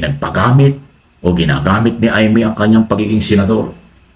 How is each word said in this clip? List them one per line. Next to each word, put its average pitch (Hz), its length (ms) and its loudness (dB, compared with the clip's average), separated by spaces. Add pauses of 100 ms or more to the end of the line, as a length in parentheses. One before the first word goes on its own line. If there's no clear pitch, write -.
nagpagamit 123 720 0 (500)
o 90 80 0
ginagamit 87 640 -2
ni 113 160 -2
Amy 110 320 2
ang 110 80 -2
kanyang 110 320 2
pagiging 104 400 -2
senador 107 480 0 (440)